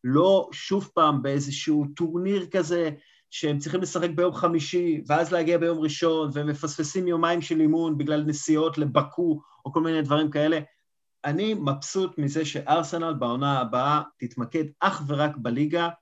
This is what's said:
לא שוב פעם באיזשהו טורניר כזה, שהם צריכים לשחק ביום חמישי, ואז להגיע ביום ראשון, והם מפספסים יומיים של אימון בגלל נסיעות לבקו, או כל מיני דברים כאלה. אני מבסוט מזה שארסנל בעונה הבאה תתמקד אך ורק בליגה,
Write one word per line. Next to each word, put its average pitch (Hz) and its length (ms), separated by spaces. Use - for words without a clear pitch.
לא 170 480
שוב - 420
פעם 147 280
באיזשהו 143 640
טורניר 175 560
כזה, 170 380
שהם 147 280
צריכים 151 240
לשחק 175 280
ביום 170 240
חמישי, 170 760
ואז 160 240
להגיע 170 260
ביום 165 220
ראשון, 156 540
והם 147 140
מפספסים 151 600
יומיים 170 340
של 156 200
אימון 160 360
בגלל 147 260
נסיעות 151 540
לבקו, 151 640
או 127 80
כל 160 80
מיני 160 200
דברים 147 300
כאלה. 151 280
אני 185 280
מבסוט 175 640
מזה 151 280
שארסנל 165 680
בעונה 131 460
הבאה 127 420
תתמקד 123 440
אך 175 280
ורק 147 300
בליגה, 147 520